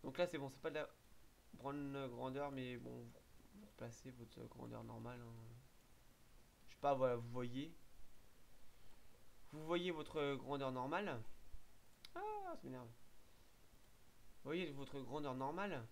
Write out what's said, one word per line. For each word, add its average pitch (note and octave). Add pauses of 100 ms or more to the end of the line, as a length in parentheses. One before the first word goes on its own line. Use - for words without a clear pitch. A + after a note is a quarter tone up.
Donc -
là, F3
c'est E3+
bon, C3+
c'est -
pas D#3+
de C#3+
la D3+ (640)
bonne C#3
grandeur, C3
mais B2+
bon, A#2+
vous, A#2+ (420)
vous G#3
replacez A#2
votre A#2+
grandeur A#2
normale, A#2
hein. A#2 (1300)
Je -
sais -
pas, C#3+
voilà, B2+
vous A#2
voyez. B2 (1800)
Vous D#3
voyez F3
votre D3+
grandeur C3+
normale. C#3 (920)
Ah, G4
ça -
m'énerve. B2+
Vous -
voyez E3
votre C#3
grandeur C3+
normale. C#3+